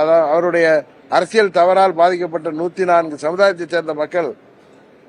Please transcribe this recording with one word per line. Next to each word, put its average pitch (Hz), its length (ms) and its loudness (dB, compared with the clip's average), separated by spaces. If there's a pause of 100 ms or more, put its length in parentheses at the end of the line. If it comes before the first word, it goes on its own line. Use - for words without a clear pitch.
அதாவது 160 300 2
அவருடைய 170 340 0 (500)
அரசியல் 185 400 0
தவறால் 185 440 2
பாதிக்கப்பட்ட 170 480 -2 (120)
நூத்தி 175 300 -6
நான்கு 165 340 0
சமுதாயத்தைச் 170 500 0
சேர்ந்த 160 280 -4
மக்கள் 156 260 -4 (800)